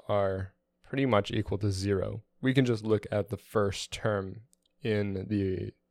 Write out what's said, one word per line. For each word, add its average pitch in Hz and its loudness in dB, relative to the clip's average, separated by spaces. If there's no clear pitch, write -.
are 95 0
pretty 139 0
much 104 4
equal 107 -2
to 101 0
zero, 98 -2
we 131 2
can 135 6
just 113 0
look 107 2
at 104 0
the 98 -6
first - 0
term 101 -4
in 101 -2
the 98 -2